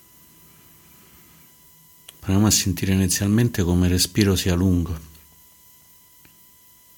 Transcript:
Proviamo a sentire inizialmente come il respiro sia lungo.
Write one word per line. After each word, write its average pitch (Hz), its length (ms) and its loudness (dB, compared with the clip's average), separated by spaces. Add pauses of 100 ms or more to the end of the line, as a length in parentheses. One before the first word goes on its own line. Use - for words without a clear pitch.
(2250)
Proviamo 98 260 0
a 104 60 4
sentire 95 400 -2
inizialmente 101 720 0
come 90 220 2
il 90 80 2
respiro 98 420 0
sia 87 180 -2
lungo. 87 420 0 (2000)